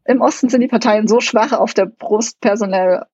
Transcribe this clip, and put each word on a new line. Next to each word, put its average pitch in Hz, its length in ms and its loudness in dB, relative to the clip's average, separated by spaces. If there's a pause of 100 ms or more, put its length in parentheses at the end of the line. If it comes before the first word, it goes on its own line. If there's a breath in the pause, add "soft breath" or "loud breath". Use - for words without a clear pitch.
im 254 160 0
Osten 262 300 0
sind 254 100 2
die 247 80 0
Parteien 214 400 0
so 220 120 4
schwach 226 320 0
auf - 220 0
der 190 120 2
Brust - 540 -4
personell, 190 720 0